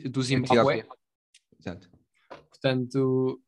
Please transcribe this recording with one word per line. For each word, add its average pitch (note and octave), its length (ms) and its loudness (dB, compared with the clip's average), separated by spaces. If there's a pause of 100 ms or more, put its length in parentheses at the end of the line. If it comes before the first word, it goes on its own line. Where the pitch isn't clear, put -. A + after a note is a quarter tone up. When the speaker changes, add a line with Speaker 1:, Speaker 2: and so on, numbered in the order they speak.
Speaker 1:
do B2+ 140 -2
Zimbábue. B2 560 2
Speaker 2:
Etiópia. - 100 -10 (720)
Exato. F#2 300 -12 (600)
Speaker 1:
Portanto, C3 960 -2